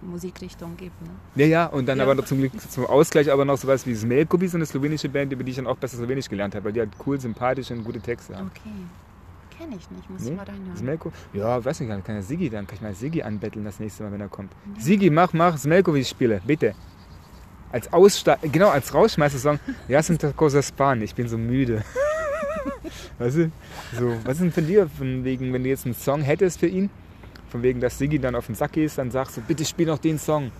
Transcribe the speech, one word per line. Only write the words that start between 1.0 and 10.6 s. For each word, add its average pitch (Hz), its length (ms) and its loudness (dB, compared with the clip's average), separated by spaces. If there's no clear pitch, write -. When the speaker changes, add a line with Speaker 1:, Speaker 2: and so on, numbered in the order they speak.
Speaker 1:
ne? 165 60 -14
Speaker 2:
Ja, 139 120 6
ja, 165 200 6
und 135 200 -2
dann 131 120 2
Speaker 1:
Ja. 135 60 4
Speaker 2:
aber 135 100 6
noch 131 100 0
zum 135 140 0
Glück 135 140 0
zum 127 160 -4
Ausgleich 147 460 6
aber 139 120 4
noch 139 120 2
sowas 131 300 2
wie 123 80 0
Smelkovi, 139 520 2
so 175 100 -2
eine 160 100 0
slowenische 147 420 -2
Band, 139 240 -2
über 127 100 -6
die 127 80 -6
ich 127 60 -6
dann 131 100 -6
auch 127 100 0
besser 127 200 -8
Slowenisch 120 320 -4
gelernt 101 260 -4
habe, 101 120 -6
weil 104 60 -4
die 117 80 0
halt 110 100 -2
cool, 139 140 0
sympathisch 123 540 -2
und 117 120 -8
gute 117 160 -8
Texte 117 360 -8
haben. 98 180 -10
Speaker 1:
Okay. - 160 -16
Kenn 330 140 -12
ich 180 180 -14
nicht, 180 200 -16
muss 185 120 -12
Speaker 2:
Nee? 117 80 -6
Speaker 1:
ich 170 60 -6
mal 196 100 -10
reinhören. 190 300 -12